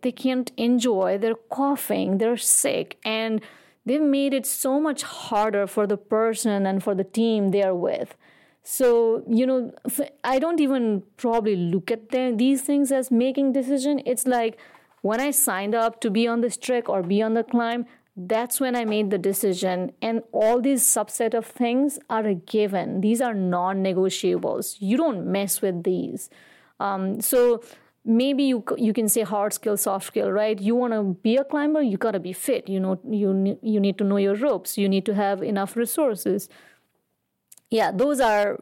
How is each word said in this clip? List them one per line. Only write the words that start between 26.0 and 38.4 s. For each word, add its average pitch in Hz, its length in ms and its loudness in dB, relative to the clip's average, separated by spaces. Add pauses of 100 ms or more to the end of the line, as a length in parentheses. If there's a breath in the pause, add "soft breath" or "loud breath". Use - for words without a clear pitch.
Um, 196 420 -4
so 240 420 2 (420 loud breath)
maybe 254 400 2
you 254 240 2
c-, - 160 -2
you 214 80 4
can 214 160 0
say 220 140 0
hard 202 300 -2
skill, 208 240 -4
soft 196 300 -4
skill, 208 240 -2
right? 208 300 0
You 220 160 0
wanna 233 260 0
be 202 340 0
a 277 60 2
climber, 294 400 0
you 214 140 0
gotta 180 240 -2
be 185 120 -10
fit. - 360 -4
You 196 100 -2
know, 190 300 -2
you 208 260 2
ne-, 196 280 0
you 214 180 2
need 196 180 2
to 214 60 0
know 196 140 2
your 196 180 2
ropes. 220 420 -2
You 196 100 2
need 190 180 2
to 214 80 0
have 196 280 0
enough 196 320 -4
resources. 226 720 0 (1200 loud breath)
Yeah, 214 200 2
those 254 300 0
are, 208 420 2